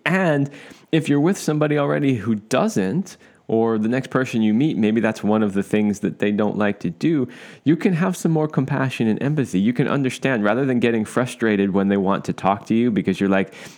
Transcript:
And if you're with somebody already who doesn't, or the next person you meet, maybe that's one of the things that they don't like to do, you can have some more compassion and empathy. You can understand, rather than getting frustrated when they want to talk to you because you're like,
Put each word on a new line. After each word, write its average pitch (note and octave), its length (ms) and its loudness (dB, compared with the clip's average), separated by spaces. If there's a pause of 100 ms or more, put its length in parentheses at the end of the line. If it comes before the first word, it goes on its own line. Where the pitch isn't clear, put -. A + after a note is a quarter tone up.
And D#3 440 0 (420)
if D#3+ 180 0
you're C#3+ 120 2
with F#3 160 0
somebody D3+ 400 0
already C#3+ 380 0
who A2 200 -2
doesn't, A2+ 840 -2 (320)
or A2+ 280 2
the G#2+ 100 0
next C3 220 -2
person B2 320 0
you G#2+ 120 2
meet, C#3 220 2
maybe G#2+ 240 2
that's A2 240 -2
one G#2+ 180 2
of G#2 120 0
the G2 100 0
things G#2 380 0
that - 180 -4
they G#2 120 0
don't G#2 260 0
like G2+ 240 -2
to F2+ 80 -2
do, C#3 380 0 (360)
you D#3+ 140 4
can F#3+ 160 0
have F3 240 -2
some E3+ 160 0
more D#3 140 0
compassion C3+ 600 -2
and G#2+ 160 -2
empathy. C#3 360 -2
You G#2 120 2
can C3 160 0
understand, C3 560 -2
rather A2 220 2
than B2+ 160 0
getting A#2 240 2
frustrated G#2+ 680 0
when G2 160 2
they G2+ 80 2
want G2 300 0
to F#2 80 -4
talk G2 340 -2
to A2+ 80 0
you A#2+ 160 2
because F#2+ 300 0
you're G2 80 2
like, F#2+ 240 0 (240)